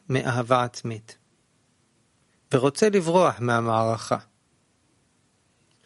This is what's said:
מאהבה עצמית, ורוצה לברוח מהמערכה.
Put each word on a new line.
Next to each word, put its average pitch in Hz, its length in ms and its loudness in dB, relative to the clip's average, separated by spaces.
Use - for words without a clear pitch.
מאהבה 123 560 0
עצמית, 117 540 -12
ורוצה 139 360 2
לברוח 170 520 2
מהמערכה. 113 760 0